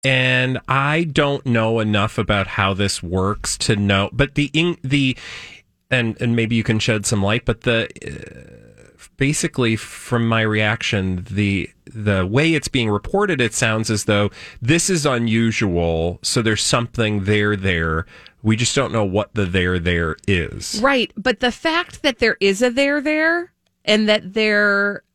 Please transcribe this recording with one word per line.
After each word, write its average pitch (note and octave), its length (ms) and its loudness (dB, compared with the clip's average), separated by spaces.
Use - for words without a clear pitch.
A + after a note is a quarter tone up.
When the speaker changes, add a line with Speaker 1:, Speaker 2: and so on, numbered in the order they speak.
Speaker 1:
And B2+ 640 0
I C#3+ 360 2
don't C#3+ 420 0
know A2+ 340 2
enough G#2+ 380 0
about G2+ 280 0
how G2 280 0
this G2 280 -2
works F#2+ 560 -2
to - 160 0
know, G2+ 380 2
but C3+ 220 0
the, D3 180 0
in, E3 320 0
the, C3+ 320 0
and, A#2 300 0
and A#2 160 0
maybe A#2 200 0
you A2 60 2
can A2 160 0
shed G#2+ 280 -2
some G2+ 160 0
light, G#2 240 0
but G#2+ 160 -2
the, A2+ 260 -2
uh, - 920 -18
basically C3 600 0
from - 520 -2
my A2+ 140 2
reaction, G#2+ 880 0
the, G2 400 0
the G2+ 400 0
way C#3+ 260 2
it's D3+ 160 -2
being A#2 220 0
reported, F3 500 0
it A#2 140 0
sounds A2 360 -2
as G#2+ 140 0
though G#2 260 2
this D#3+ 300 2
is D#3 160 0
unusual. G#2+ 1120 0
So - 220 -2
there's A2 200 0
something A2+ 600 -2
there, G#2 320 2
there. E2+ 480 -2
We A2 140 2
just A#2+ 180 -2
don't B2+ 180 0
know G#2+ 140 0
what G2 280 -2
the G2+ 120 0
there, F2+ 320 0
there E2+ 380 0
is. F#2+ 540 -2
Speaker 2:
Right. C4 340 2
But A#3 240 -2
the B3 120 0
fact E4 500 -4
that C#4 160 -2
there A3 220 2
is G3 200 2
a B3 80 4
there, C#4 320 0
there, D#4+ 540 -2
and G#3+ 200 2
that G#3 280 0
there G#3 680 0